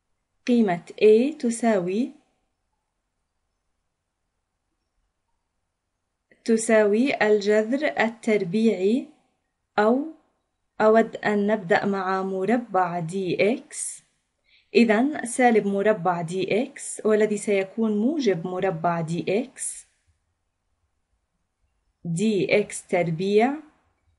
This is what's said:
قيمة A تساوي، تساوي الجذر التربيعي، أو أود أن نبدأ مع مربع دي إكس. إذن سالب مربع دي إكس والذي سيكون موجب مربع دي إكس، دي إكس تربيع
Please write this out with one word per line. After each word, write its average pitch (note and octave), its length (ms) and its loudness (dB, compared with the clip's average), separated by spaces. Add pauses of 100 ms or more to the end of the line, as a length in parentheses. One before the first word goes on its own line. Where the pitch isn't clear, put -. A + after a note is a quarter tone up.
(480)
قيمة G#3 340 2 (200)
A A3+ 380 4
تساوي، A3+ 720 -2 (4000)
تساوي A3 800 2
الجذر G#3+ 720 0
التربيعي، G#3+ 1080 0 (720)
أو A#3+ 240 2 (800)
أود A3+ 340 4
أن G#3 320 -2
نبدأ G#3 380 0
مع F#3+ 380 -2
مربع F#3+ 760 -2
دي F#3 540 -2
إكس. - 500 -12 (720)
إذن A#3 500 2
سالب A3+ 420 2
مربع G3 540 0
دي F#3 420 -2
إكس - 420 -14
والذي G#3+ 320 2
سيكون G#3 600 -2
موجب G#3+ 500 0
مربع F3 540 -2
دي E3 240 -6 (180)
إكس، - 440 -14 (2250)
دي F#3 540 0
إكس - 280 -6
تربيع F#3+ 640 0 (640)